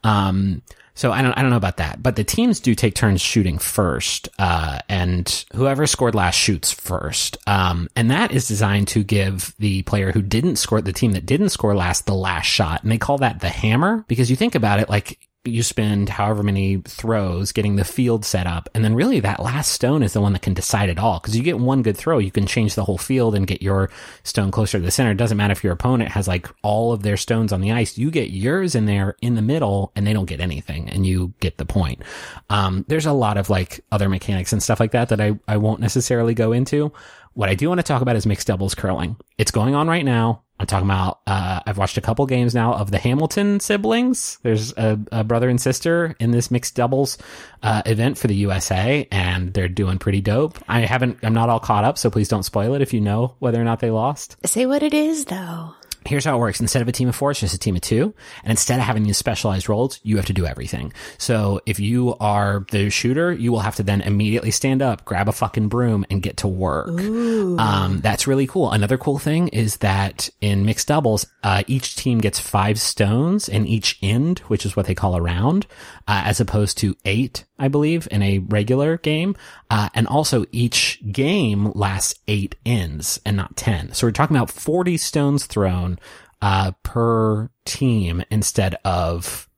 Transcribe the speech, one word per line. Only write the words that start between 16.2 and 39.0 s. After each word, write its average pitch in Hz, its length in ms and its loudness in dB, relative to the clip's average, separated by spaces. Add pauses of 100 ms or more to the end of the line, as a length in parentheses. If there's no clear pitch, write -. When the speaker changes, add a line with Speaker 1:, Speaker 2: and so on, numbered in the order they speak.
Speaker 1:
many 98 440 2
throws 98 680 -2
getting 104 240 0
the 98 80 2
field 117 400 0
set 90 240 -2
up. 85 260 -4
And 110 80 0
then 107 140 4
really 190 240 2
that 101 220 -2
last 135 320 -2
stone 139 280 2
is 104 120 0
the 107 80 2
one 101 100 2
that 95 100 -2
can 98 120 0
decide 98 340 0
it 87 100 -2
all. 98 220 0
'Cause 110 160 -4
you 117 80 2
get 156 160 0
one 127 220 2
good 110 160 0
throw, 160 200 0
you 98 140 0
can 101 160 2
change 110 280 0
the 101 100 -2
whole 92 120 -2
field 120 380 0
and 98 100 2
get - 160 -4
your 95 280 0 (340)
stone 98 280 0
closer 107 280 0
to 85 60 -2
the 87 40 0
center. 120 220 2
It 98 60 2
doesn't 110 180 2
matter 104 160 2
if 98 100 -2
your 90 120 0
opponent 120 380 0
has, 95 180 -2
like, 90 180 -2 (140)
all 113 320 2
of 101 100 -4
their 104 140 2
stones 113 340 0
on 95 80 0
the 101 140 2
ice. 117 240 0
You 131 120 0
get 160 200 -2
yours 147 440 0
in 110 120 2
there 101 360 2
in 120 140 0
the 110 60 0
middle 107 560 0
and 104 100 0
they 107 60 2
don't 95 160 0
get 73 100 -8
anything 80 480 -6
and 95 180 0
you 92 360 0
get - 160 -2
the 69 80 -6
point. 78 360 -2 (480)
Um, 98 380 0
there's 156 180 0
a 156 60 2
lot 113 240 2
of, 98 140 -2
like, 92 320 -2 (100)
other 98 160 0
mechanics 95 460 -2
and 101 100 0
stuff - 160 0
like 113 120 2
that 120 180 0
that 107 100 0
I, 104 140 2 (120)
I 107 120 0
won't 107 240 0
necessarily 117 520 0
go 113 200 2
into. 147 400 0 (400)
What 101 160 -2
I 98 60 4
do 139 120 0
wanna 180 160 0
talk 127 180 0
about 123 140 2
is 104 100 0
mixed 104 220 0
doubles 98 280 0
curling. 95 420 -4 (200)